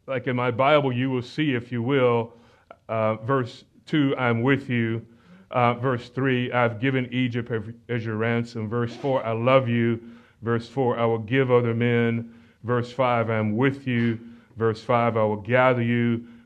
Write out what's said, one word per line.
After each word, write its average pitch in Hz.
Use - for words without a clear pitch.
like 127
in 127
my 123
Bible, 139
you 127
will 127
see, 147
if 120
you 120
will, 120
uh, 110
verse 117
two, 139
"I'm 120
with 131
you." 113
Uh, 120
verse 120
three, 127
"I've 117
given 131
Egypt 120
as, 110
as 117
your 110
ransom." 117
Verse 120
four, 135
"I 113
love 120
you." 117
Verse 117
four, 120
"I 117
will 113
give 123
other 120
men." 117
Verse 120
five, 120
"I'm 107
with 139
you." 117
Verse 113
five, 117
"I 107
will 107
gather 123
you." 117